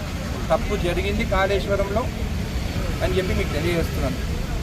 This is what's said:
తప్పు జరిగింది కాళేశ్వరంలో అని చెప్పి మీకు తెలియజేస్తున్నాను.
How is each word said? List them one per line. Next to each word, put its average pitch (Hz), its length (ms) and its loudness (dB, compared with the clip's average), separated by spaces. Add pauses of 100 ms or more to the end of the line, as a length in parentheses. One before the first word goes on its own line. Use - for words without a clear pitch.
(520)
తప్పు 160 220 2 (120)
జరిగింది 185 380 0 (100)
కాళేశ్వరంలో 196 720 2 (1000)
అని - 140 2
చెప్పి 175 220 2
మీకు 190 180 0
తెలియజేస్తున్నాను. 165 600 0 (460)